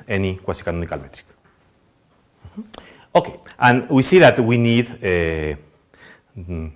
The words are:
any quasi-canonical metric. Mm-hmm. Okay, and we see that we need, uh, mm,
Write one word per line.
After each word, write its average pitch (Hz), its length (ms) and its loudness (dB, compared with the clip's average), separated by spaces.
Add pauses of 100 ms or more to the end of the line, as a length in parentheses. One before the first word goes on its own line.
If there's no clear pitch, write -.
any 98 300 -4
quasi-canonical 85 600 -8
metric. - 260 -20 (1200)
Mm-hmm. 208 140 -18 (540)
Okay, 156 240 -4 (200)
and 123 300 2
we 131 120 2
see 185 180 4
that 151 200 6
we 120 180 2
need, 117 320 2
uh, 82 680 -4 (800)
mm, 85 400 -10